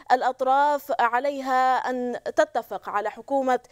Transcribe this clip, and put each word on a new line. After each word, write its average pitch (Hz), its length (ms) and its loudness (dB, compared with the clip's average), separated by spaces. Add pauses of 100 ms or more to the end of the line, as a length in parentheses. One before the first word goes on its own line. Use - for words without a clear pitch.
(120)
الأطراف 262 880 0
عليها 262 920 0
أن 247 340 -4
تتفق 208 640 -2
على 208 220 -2
حكومة 254 500 -2 (120)